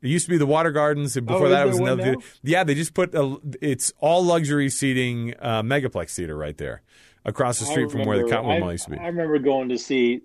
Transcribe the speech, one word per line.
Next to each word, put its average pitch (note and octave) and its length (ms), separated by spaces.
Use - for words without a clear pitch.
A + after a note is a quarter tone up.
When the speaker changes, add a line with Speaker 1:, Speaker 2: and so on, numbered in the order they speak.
Speaker 1:
It B2+ 80
used E3 160
to E3+ 60
be F3 80
the D3 80
Water D#3+ 260
Gardens, D3 460
and A#2+ 120
Speaker 2:
Oh, - 40
Speaker 1:
before F#3 140
Speaker 2:
is C#3 40
Speaker 1:
that, C#3 80
it C#3+ 40
Speaker 2:
there - 40
Speaker 1:
was A#2+ 120
Speaker 2:
one B2+ 100
Speaker 1:
another. C3 220
Speaker 2:
now? B2 100
Speaker 1:
Yeah, E3+ 220
they D3 100
just D3+ 200
put F3+ 200
a, C#3+ 220
it's D3 380
all F3 260
luxury D3 460
seating, B2 680
uh, A2+ 220
Megaplex A#2+ 540
Theater E2 200
right D2+ 220
there, C2+ 240
across A#2+ 340
the A2 60
Speaker 2:
I - 60
Speaker 1:
street D3+ 180
from A2 160
where G#2+ 100
the A#2+ 80
Speaker 2:
remember, A#2 120
Speaker 1:
Cottonwood B2 200
Speaker 2:
I, E3+ 40
Speaker 1:
Mall F3+ 120
used - 120
to - 80
be. - 40
Speaker 2:
I E3+ 120
remember E3 300
going C3+ 300
to B2 100
see B2 460